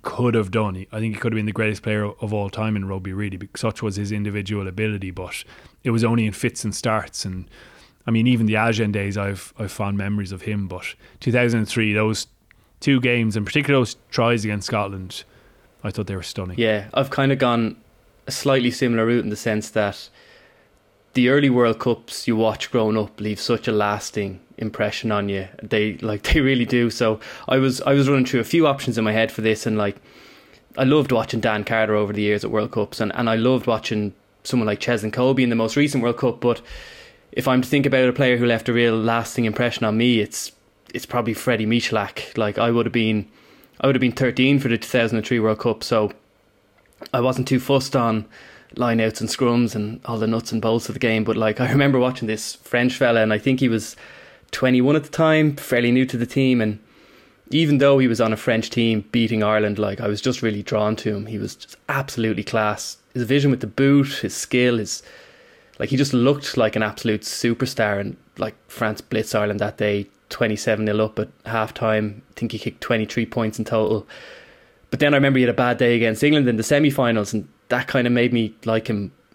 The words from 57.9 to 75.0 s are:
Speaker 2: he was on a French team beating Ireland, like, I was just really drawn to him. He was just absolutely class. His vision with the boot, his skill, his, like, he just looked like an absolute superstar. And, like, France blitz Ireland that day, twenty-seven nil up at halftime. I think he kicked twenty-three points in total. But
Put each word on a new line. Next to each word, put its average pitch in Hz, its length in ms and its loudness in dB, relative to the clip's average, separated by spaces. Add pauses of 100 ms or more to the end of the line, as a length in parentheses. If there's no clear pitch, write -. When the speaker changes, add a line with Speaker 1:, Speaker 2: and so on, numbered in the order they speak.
Speaker 2:
he 131 80 4
was 113 140 2
on 113 120 2
a 107 40 0
French 113 340 -2
team 113 400 0
beating 113 320 0
Ireland, 107 360 2
like, 101 220 -2
I 113 60 -4
was 104 140 -2
just 127 220 -2
really 107 200 -2
drawn 107 340 0
to 107 180 -4
him. 104 120 -6
He 110 120 -8
was 107 180 -8
just - 200 -20 (120)
absolutely 110 560 -2
class. 107 540 -2 (160)
His 123 100 -2
vision 139 260 4
with 127 100 2
the 120 60 -6
boot, 139 420 4
his - 260 -6
skill, 123 440 2
his, - 240 -6 (760)
like, 110 100 -4
he 135 80 0
just 131 180 0
looked 139 420 2
like 110 200 2
an 110 60 0
absolute 107 400 -2
superstar. 113 800 -2
And, 95 160 -6 (220)
like, 110 160 -6 (160)
France 110 300 -4
blitz - 340 -4
Ireland 104 260 0
that 104 160 -4
day, 101 300 -2 (240)
twenty-seven 107 540 0
nil 107 180 2
up 107 160 -2
at - 260 -8
halftime. 110 760 -2 (100)
I - 60 -20
think 117 160 -4
he 110 60 -8
kicked - 220 -8
twenty-three 110 460 -2
points 110 320 -4
in 110 60 -2
total. 107 420 0 (840)
But 120 100 -4